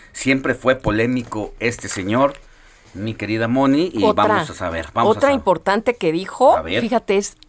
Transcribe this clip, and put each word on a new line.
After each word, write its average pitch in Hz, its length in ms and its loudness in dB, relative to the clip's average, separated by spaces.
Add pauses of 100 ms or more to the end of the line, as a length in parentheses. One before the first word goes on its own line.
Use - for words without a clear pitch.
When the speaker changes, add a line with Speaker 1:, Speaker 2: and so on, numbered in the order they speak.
(120)
Speaker 1:
siempre 135 420 -2
fue 131 220 0
polémico 113 840 -4
este 113 280 -6
señor, 110 460 0 (640)
mi 107 180 -6
querida 110 340 -4
Moni, 139 460 2
y 107 100 -2
Speaker 2:
Otra, 208 200 4
Speaker 1:
vamos 202 260 0
a 87 40 -10
saber, 82 400 -6
vamos 117 140 2
a - 40 4
Speaker 2:
otra 208 180 0
Speaker 1:
saber. 277 60 2
Speaker 2:
importante 196 600 0
que 165 160 -2
dijo, 190 460 2
Speaker 1:
A - 60 -2
ver. 87 180 -2
Speaker 2:
fíjate, 220 360 0
es, - 200 -4 (120)